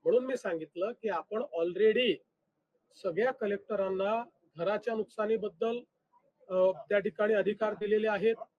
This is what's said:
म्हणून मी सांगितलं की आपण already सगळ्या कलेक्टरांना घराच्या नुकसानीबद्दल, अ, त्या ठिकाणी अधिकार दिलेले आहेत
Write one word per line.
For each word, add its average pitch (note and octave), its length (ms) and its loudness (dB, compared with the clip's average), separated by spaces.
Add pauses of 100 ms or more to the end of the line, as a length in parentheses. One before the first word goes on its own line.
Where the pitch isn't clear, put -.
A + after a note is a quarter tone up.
म्हणून A#3+ 220 2
मी C4 120 -4
सांगितलं E3+ 540 -6
की A3 180 -8
आपण G3+ 340 -6
already G3+ 720 2 (880)
सगळ्या G3 300 0
कलेक्टरांना G3+ 920 -2 (340)
घराच्या G#3 380 -2
नुकसानीबद्दल, A3 840 -2 (720)
अ, F#3 220 4 (180)
त्या G3+ 100 4
ठिकाणी G#3+ 340 0
अधिकार G#3 400 0
दिलेले G#3+ 340 0
आहेत G#3+ 280 2 (240)